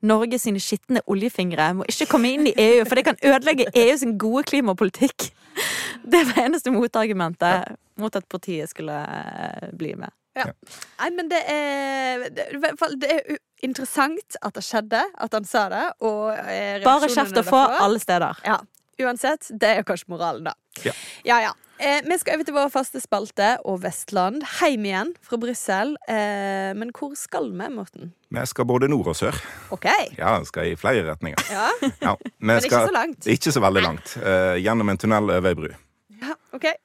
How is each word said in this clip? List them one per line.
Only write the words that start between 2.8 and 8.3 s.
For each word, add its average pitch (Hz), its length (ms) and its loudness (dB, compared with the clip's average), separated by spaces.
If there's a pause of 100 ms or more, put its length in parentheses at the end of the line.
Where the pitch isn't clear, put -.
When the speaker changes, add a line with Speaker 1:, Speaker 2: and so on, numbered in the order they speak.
Speaker 1:
U, 220 40 2
for 233 120 2
det 254 80 2
kan - 160 2
ødelegge 269 520 4
E 240 200 6
U 311 60 4
sin 233 180 -2
gode 220 280 0
klimapolitikk. 226 880 0 (340)
<laughs> - 400 -6
Det 339 220 6
var 247 180 2
eneste 285 260 0
motargumentet 190 960 2
Speaker 2:
Ja. - 120 -12 (180)
Speaker 1:
mot 214 220 -4
at 190 120 -4
partiet 170 400 -6